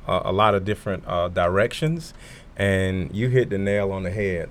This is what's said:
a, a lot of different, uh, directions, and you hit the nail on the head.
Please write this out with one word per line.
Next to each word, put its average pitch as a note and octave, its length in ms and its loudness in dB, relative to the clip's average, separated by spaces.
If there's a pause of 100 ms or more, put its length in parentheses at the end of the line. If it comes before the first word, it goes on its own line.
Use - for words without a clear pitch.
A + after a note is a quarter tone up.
a, F#2 160 0
a - 80 -2
lot G#2 220 4
of F#2+ 100 0
different, G2 420 -4
uh, F2 220 0
directions, G2+ 880 0 (420)
and F#2+ 580 0
you A2+ 140 0
hit B2+ 220 2
the G2 80 0
nail G2 340 0
on F#2+ 100 -4
the F2+ 80 -4
head. F#2 400 -2